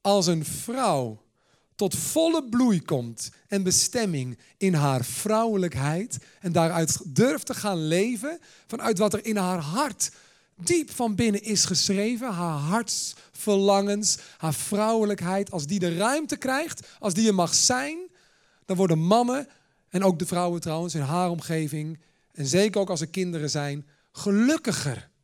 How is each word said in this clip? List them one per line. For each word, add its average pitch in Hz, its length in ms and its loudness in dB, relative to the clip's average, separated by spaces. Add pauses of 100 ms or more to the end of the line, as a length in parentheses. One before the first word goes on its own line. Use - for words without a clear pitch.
als 202 260 4
een 165 180 2
vrouw 156 800 -2 (500)
tot 190 200 -2
volle 320 540 0
bloei 226 340 2
komt 120 480 -6 (180)
en 196 140 -2
bestemming 175 760 0 (180)
in 190 180 2
haar 135 300 2
vrouwelijkheid 196 1120 -2 (220)
en 180 120 -4
daaruit 165 640 0
durft 254 300 4
te 254 80 -8
gaan 180 320 -2
leven 226 520 0 (280)
vanuit 185 320 -2
wat 214 160 2
er 208 100 -4
in 220 120 -2
haar 185 220 0
hart 196 520 -4 (440)
diep 302 360 0
van 226 240 -2
binnen 202 280 2
is 220 220 0
geschreven, 208 680 -2
haar 170 260 -4
hartsverlangens, 202 1600 0 (200)
haar 160 160 -2
vrouwelijkheid, 202 960 0
als 151 160 -6
die 196 120 -4
de 175 180 0
ruimte 277 400 0
krijgt, 269 520 -4 (100)
als 185 160 -2
die 220 140 4
er 202 60 4
mag 175 200 2
zijn, 277 440 0 (680)
dan 190 120 -2
worden 170 220 4
mannen, 240 500 2 (400)
en 185 160 -2
ook 185 140 4
de 180 80 -2
vrouwen 175 340 -2
trouwens, 165 340 -4
in 160 60 -2
haar 170 300 0
omgeving, 160 680 -6 (340)
en 139 140 -6
zeker 190 340 2
ook 196 100 -2
als 170 100 -2
er 160 80 -6
kinderen 165 420 -4
zijn, 143 360 -6 (260)
gelukkiger. 208 1000 0 (140)